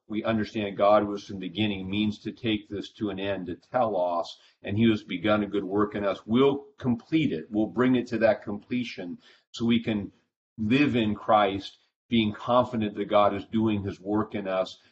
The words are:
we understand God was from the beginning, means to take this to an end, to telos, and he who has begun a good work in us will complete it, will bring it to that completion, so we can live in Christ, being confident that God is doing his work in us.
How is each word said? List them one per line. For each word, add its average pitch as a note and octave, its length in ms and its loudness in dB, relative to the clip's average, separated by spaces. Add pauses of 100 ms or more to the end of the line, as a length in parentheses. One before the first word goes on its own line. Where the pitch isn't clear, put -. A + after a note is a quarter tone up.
we G#2+ 160 -6
understand G#2+ 520 -4
God G#2 320 6
was G2+ 160 -6
from G2 160 -12
the F#2 80 -8
beginning, F#2+ 420 -4
means G#2 300 -2
to G#2+ 140 -10
take A2 340 -4
this G2 260 -10
to G#2+ 160 -4
an F#2 100 -6
end, G2 260 -4
to E2+ 100 -8 (160)
telos, F2+ 680 -2 (260)
and G2 140 -6
he A2+ 60 4
who A2+ 80 8
has G#2+ 120 0
begun G#2 400 0
a G2 40 -6
good F#2+ 160 -2
work G2+ 320 0
in G#2 80 -6
us F#2+ 220 -2
will C3+ 400 2 (120)
complete C3 540 -2
it, D#2+ 180 -6
will G#2 180 0
bring B2+ 280 2
it A#2+ 120 0
to A2+ 100 -6
that G#2+ 260 2
completion, G2+ 720 -8 (340)
so A#2 140 -4
we A#2 160 4
can G#2 300 -2 (460)
live A#2+ 400 2
in G#2+ 180 2
Christ, G2+ 600 0 (320)
being A2 240 2
confident A#2+ 600 0
that G2+ 100 -4
God G2+ 280 4
is G2 120 -6
doing A2 380 0
his F2 180 -8
work G#2 340 -2
in G2+ 100 -6
us. F#2 320 -2 (140)